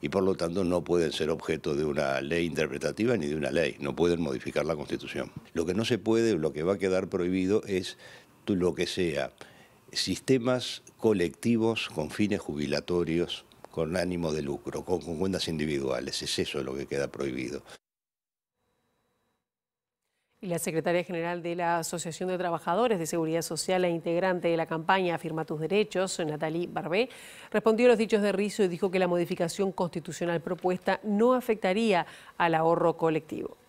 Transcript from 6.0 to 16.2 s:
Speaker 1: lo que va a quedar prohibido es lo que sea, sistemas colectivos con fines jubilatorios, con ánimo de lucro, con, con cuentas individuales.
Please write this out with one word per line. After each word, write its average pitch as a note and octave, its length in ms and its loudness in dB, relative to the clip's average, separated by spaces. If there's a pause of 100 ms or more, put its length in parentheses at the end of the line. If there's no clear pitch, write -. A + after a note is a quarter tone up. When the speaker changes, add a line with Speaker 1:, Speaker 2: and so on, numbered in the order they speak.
Speaker 1:
lo D#2 140 0
que D2 100 -6
va F#2 120 2
a G2 40 -8
quedar F#2 300 2
prohibido F#2 580 2
es F#2 320 -4 (480)
lo F2+ 280 2
que F2 120 -2
sea, C#2+ 460 -2 (580)
sistemas B2 920 0 (160)
colectivos A2 920 2
con D2+ 220 -4
fines G#2 300 0
jubilatorios, D#2+ 1040 -2 (240)
con E2 260 -2
ánimo F2 360 -2
de D#2 100 -2
lucro, C#2 420 -6
con, F2+ 160 -2
con E2 180 -8
cuentas F2+ 300 -2
individuales. C#2 760 -2